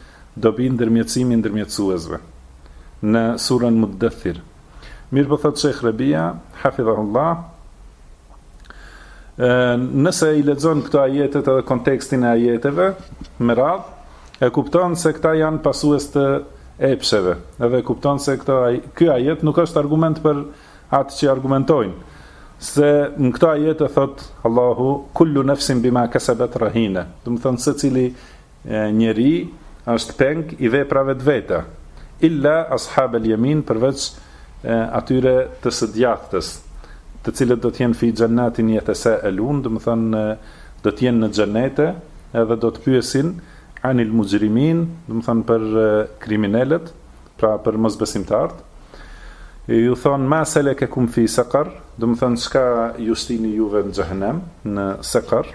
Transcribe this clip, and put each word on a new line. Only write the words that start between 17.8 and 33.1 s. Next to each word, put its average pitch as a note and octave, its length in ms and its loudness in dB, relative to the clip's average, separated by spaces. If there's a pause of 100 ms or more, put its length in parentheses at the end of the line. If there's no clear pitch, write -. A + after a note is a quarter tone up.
kupton C#3+ 360 -2
se C#3 160 -2
këto C3+ 300 0
aj-, A#2+ 140 0 (160)
ky E3+ 160 6
ajet C#3+ 320 0
nuk D3+ 180 2
është D3+ 180 0
argument D#3 400 0
për D3 220 2 (500)
atë C3+ 240 0
që C#3+ 140 2
argumentojnë, C3+ 840 0 (500)
se D3 260 2 (280)
në B2+ 180 2
këto D#3+ 160 4
ajete D3+ 440 0
thot C#3 260 0 (240)
Allahu, B2 680 0
"Kullu D3 300 4
nafsin C3+ 380 0
bima B2 260 2
kasabat A#2+ 480 -2
rahina", G#2 500 0 (200)
do B2 60 -4
të A#2 120 -4
thonë B2 160 0
secili, C3+ 460 0 (600)
e, G#2+ 260 -2
njeri A#2 580 2 (380)
është A#2 300 -2
peng D#3 420 0
i B2 100 2
veprave C3+ 460 0
të B2 80 -8
veta, A2 400 0 (580)
"illa D#3 480 2
ashabal A#2 560 0